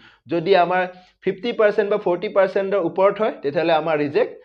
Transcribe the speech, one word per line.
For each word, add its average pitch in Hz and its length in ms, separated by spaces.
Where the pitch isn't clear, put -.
যদি 170 280
আমাৰ 180 260
ফিফটি - 280
পাৰ্চেণ্ট 208 380
বা 214 60
ফৰ্টি 185 320
পাৰ্চেণ্টৰ 196 600
ওপৰত 190 300
হয়, 233 240
তেতিয়াহ'লে 160 300
আমাৰ 156 260
ৰিজেক্ট। 147 340